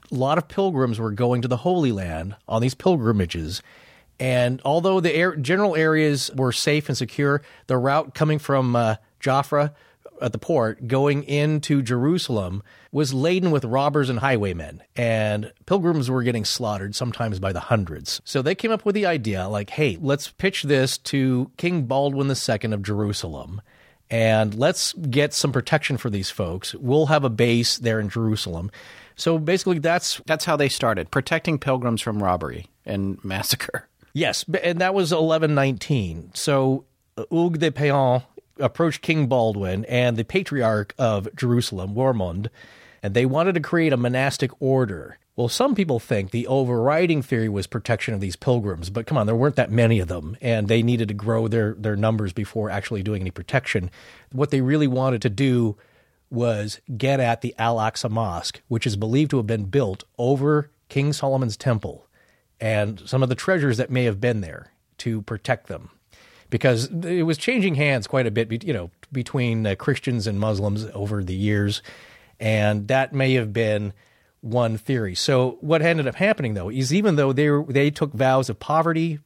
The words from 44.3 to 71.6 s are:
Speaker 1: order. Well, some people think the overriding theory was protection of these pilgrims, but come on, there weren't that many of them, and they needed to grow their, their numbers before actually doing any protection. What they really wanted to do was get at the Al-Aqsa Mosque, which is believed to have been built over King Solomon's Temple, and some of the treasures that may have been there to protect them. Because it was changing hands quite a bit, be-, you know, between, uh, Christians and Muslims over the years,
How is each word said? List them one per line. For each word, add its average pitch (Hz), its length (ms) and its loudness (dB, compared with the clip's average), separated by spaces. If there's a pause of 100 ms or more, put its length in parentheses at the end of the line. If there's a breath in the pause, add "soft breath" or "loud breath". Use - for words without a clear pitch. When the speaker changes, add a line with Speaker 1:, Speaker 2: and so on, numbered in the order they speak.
Speaker 1:
order. 127 600 -2 (160)
Well, 120 140 0
some 262 260 2
people 160 240 0
think 98 320 -2
the 117 160 -2
overriding 135 720 2
theory 113 280 0
was 101 180 -2
protection 113 480 -2
of 98 60 -4
these 92 140 -4
pilgrims, 101 540 -2
but 110 160 -6
come 156 140 -2
on, 104 80 2
there 113 80 2
weren't 135 220 2
that - 140 2
many 113 280 6
of 87 80 0
them, 85 340 -8
and 113 260 0
they 113 140 4
needed 113 280 2
to 104 40 -4
grow 113 340 0
their, 110 280 0
their 107 200 -2
numbers 107 380 0
before 107 380 -4
actually 101 320 -4
doing 104 180 -2
any 92 80 -4
protection. 95 640 -2 (400 loud breath)
What 139 180 0
they 135 120 2
really 147 260 2
wanted 127 340 0
to 123 80 0
do 117 480 2 (540 soft breath)
was 113 500 -2 (160)
get 135 220 0
at 117 220 2
the 120 180 -6
Al-Aqsa 113 500 0
Mosque, 107 580 -4
which 117 200 -2
is 107 80 -2
believed 117 360 2
to 143 60 2
have 117 100 0
been 107 180 -2
built 98 380 0 (140)
over 143 540 2 (180)
King 143 240 0
Solomon's 135 420 -2
Temple, 101 520 -2 (520 soft breath)
and 107 460 -2
some 131 160 0
of 131 80 2
the 123 60 0
treasures 143 420 2
that 127 140 -2
may 127 140 2
have 104 140 0
been 117 220 0
there - 300 -12 (260)
to 113 240 -4
protect 110 460 -4
them. - 240 -12 (580 soft breath)
Because 123 360 2 (180)
it 175 200 0
was 160 140 0
changing 202 380 0
hands 135 320 0
quite 131 180 0
a 113 60 -2
bit, 113 160 0
be-, 113 160 -4
you 180 100 -2
know, 87 160 -6 (220)
between, 120 560 -2
uh, 98 80 0
Christians 120 520 -2
and 101 120 -2
Muslims 104 540 0
over 101 300 -4
the 92 120 -6
years, 101 460 0 (580 loud breath)